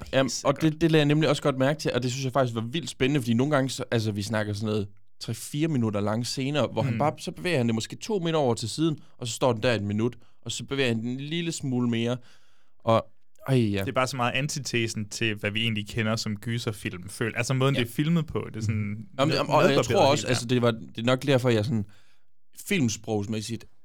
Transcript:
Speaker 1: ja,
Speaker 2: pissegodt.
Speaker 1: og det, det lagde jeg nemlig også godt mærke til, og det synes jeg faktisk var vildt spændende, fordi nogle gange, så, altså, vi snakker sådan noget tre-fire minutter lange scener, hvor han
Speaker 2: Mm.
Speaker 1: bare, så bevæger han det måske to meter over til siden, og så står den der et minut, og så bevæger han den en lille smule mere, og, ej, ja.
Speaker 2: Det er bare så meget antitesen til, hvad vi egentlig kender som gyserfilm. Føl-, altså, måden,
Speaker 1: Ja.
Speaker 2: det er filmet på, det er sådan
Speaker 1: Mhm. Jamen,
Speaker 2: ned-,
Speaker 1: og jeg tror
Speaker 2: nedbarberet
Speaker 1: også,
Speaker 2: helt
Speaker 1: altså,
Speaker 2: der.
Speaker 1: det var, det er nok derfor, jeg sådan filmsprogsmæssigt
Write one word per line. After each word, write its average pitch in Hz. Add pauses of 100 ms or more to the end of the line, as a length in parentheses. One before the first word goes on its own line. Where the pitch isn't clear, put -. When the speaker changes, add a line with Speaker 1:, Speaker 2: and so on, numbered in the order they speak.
(140)
Speaker 1:
ja, 135
Speaker 2:
pissegodt. 135
Speaker 1:
og -
det, 156
det 165
lagde 160
jeg 147
nemlig 151
også 147
godt 139
mærke 143
til, 156
og 123
det 127
synes 135
jeg 123
faktisk 123
var 113 (100)
vildt 147
spændende, 135
fordi 117
nogle 131
gange, 131
så, -
altså, 110
vi 101
snakker 104
sådan 104
noget 107 (340)
tre-fire 147
minutter 113
lange 110
scener, 135
hvor 110
han 127
Speaker 2:
Mm. 117
Speaker 1:
bare, 151
så 180
bevæger 160
han 120
det 113
måske -
to 208
meter 165
over 127
til 113
siden, 156 (200)
og 123
så 113
står 127
den 107
der 123
et 101
minut, 107 (260)
og 113
så -
bevæger 139
han 113
den 117
en 127
lille 165
smule 123
mere, 117 (680)
og, 113 (420)
ej, 135
ja. 101
Speaker 2:
Det 95
er 135
bare 127
så 131
meget 120
antitesen 120
til, 110
hvad 104
vi 110
egentlig 107
kender 110
som 110
gyserfilm. 110
Føl-, 113
altså, 120
måden, 131
Speaker 1:
Ja. 127
Speaker 2:
det 120
er -
filmet 156
på, -
det -
er 110
sådan 107
Speaker 1:
Mhm. 104 (140)
Jamen, 139
Speaker 2:
ned-, -
Speaker 1:
og 151
jeg 135
tror 151
Speaker 2:
nedbarberet 135
Speaker 1:
også, 147
Speaker 2:
helt -
Speaker 1:
altså, 120
Speaker 2:
der. 123
Speaker 1:
det 120
var, 120
det -
er 113
nok 127
derfor, 131
jeg 110
sådan 113 (840)
filmsprogsmæssigt 110 (200)